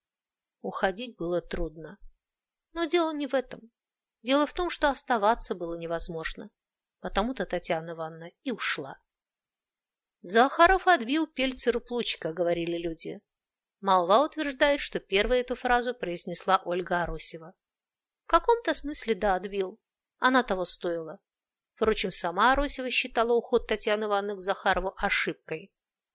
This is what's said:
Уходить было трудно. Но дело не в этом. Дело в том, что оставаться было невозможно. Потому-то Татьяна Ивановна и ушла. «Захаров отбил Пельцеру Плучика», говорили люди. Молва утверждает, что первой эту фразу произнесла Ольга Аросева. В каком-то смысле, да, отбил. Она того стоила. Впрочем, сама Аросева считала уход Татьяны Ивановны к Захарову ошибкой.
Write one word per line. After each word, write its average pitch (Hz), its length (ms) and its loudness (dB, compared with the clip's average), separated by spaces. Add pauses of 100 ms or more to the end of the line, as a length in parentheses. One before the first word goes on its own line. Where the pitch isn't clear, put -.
(600)
Уходить 202 560 -4
было 175 240 -2
трудно. 165 580 -8 (760)
Но 339 120 -2
дело 320 280 2
не 294 140 -4
в 240 60 -6
этом. 254 380 -6 (500)
Дело 277 260 2
в - 60 -12
том, 349 160 -2
что 302 200 2
оставаться 233 680 2
было 170 220 -6
невозможно. 165 720 -6 (520)
Потому-то 208 440 -2
Татьяна 170 460 -4
Ивановна 165 400 -12 (120)
и 269 80 -4
ушла. - 480 -6 (1200)
«Захаров 247 680 4
отбил 302 400 4
Пельцеру 254 520 0
Плучика», 226 540 -4
говорили 170 440 0
люди. 170 440 -6 (580)
Молва 196 460 6
утверждает, 285 560 0
что - 180 -4
первой 220 400 0
эту 247 160 -4
фразу 247 380 0
произнесла 180 720 0
Ольга 175 380 -2
Аросева. 165 500 -6 (720)
В - 20 -20
каком-то 339 460 2
смысле, 285 420 -2
да, 190 200 0
отбил. 190 440 -6 (380)
Она 254 260 4
того 185 220 -4
стоила. 170 560 -4 (580)
Впрочем, 214 320 0
сама 185 400 4
Аросева 269 380 0
считала 240 420 0
уход 233 360 2
Татьяны 214 360 -2
Ивановны 208 320 -2
к 185 60 -10
Захарову 185 560 0
ошибкой. - 720 -4 (440)